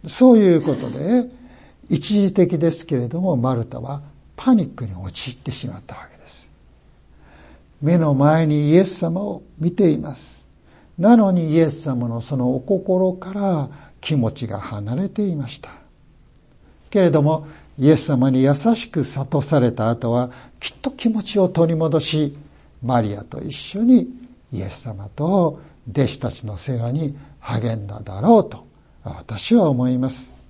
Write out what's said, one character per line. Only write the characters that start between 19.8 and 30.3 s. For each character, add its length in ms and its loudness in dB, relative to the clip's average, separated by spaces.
後 240 -2
は、 180 0
き 160 -12
っ 80 -20
と 80 -4
気 180 -4
持 140 -2
ち 160 -4
を 100 4
取 240 2
り 60 -2
戻 220 0
し、 360 -4
マ 180 0
リ 160 -4
ア 80 -14
と 160 -12
一 140 -10
緒 300 -8
に 240 6
イ 80 -6
エ 40 -6
ス 180 -12
様 260 -12
と 520 0
弟 160 2
子 120 -6
た 120 -6
ち 160 -14
の 120 -10
世 180 -6
話 160 -4
に 240 -4
励 380 -4
ん 100 -10
だ 140 -12
だ 200 -12
ろ 200 8
う 100 -2
と、 160 -18
私 500 -4
は 160 4
思 180 0
い 80 0
ま 140 -2
す。 240 -16